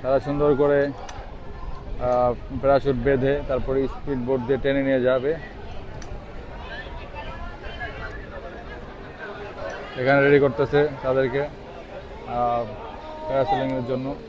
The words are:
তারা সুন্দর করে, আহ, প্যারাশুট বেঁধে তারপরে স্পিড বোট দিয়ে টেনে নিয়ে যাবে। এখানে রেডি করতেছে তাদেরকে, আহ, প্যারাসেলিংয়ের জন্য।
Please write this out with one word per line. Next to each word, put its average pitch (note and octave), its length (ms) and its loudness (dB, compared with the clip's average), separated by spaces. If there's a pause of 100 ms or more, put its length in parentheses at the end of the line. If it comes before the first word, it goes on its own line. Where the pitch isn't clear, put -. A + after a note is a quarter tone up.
তারা C3 160 4
সুন্দর C#3+ 360 4
করে, C#3+ 300 6
আহ, - 1500 -2 (280)
প্যারাশুট C#3 340 4
বেঁধে C3+ 520 4
তারপরে C3+ 400 2
স্পিড C#3 300 -4
বোট B2+ 220 0
দিয়ে B2 200 2
টেনে C#3 240 2
নিয়ে C3+ 180 4
যাবে। C3 340 4 (4000)
এখানে C3+ 240 6
রেডি C#3+ 180 8
করতেছে C#3+ 480 4 (160)
তাদেরকে, C3 380 2
আহ, - 1200 -4 (640)
প্যারাসেলিংয়ের C3 600 0
জন্য। C3 280 -2 (140)